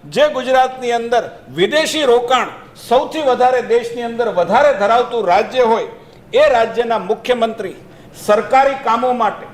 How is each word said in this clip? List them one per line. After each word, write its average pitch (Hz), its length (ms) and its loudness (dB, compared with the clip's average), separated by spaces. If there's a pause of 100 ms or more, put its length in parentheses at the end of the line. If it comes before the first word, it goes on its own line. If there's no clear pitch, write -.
(100)
જે 247 200 2
ગુજરાતની 254 640 0
અંદર 233 320 -2 (260)
વિદેશી 294 560 0
રોકાણ 240 420 2 (400)
સૌથી 294 340 0
વધારે 247 400 2
દેશની 233 400 -2
અંદર 233 280 -4
વધારે 190 480 2
ધરાવતું 226 480 0
રાજ્ય 214 380 2
હોય, 220 240 0 (440)
એ 262 160 4
રાજ્યના 226 500 0
મુખ્યમંત્રી 214 800 -4 (400)
સરકારી 269 680 2
કામો 247 280 0
માટે 220 420 -4